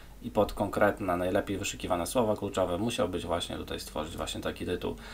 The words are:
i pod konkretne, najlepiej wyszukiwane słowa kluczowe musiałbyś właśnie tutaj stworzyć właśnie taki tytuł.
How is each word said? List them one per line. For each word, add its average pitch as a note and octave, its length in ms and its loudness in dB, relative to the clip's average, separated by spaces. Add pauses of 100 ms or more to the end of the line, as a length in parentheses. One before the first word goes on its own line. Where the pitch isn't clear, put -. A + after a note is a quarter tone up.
(220)
i A#2 80 -8
pod G#2 220 4
konkretne, G2+ 640 4
najlepiej F#2 420 2
wyszukiwane F2+ 480 -2
słowa A2 300 4
kluczowe F#2 420 0
musiałbyś F2+ 480 0
właśnie E2 300 -2
tutaj - 240 -6
stworzyć D#2+ 360 -6
właśnie D#2 240 -4
taki E2+ 260 -4
tytuł. F2 300 -2 (180)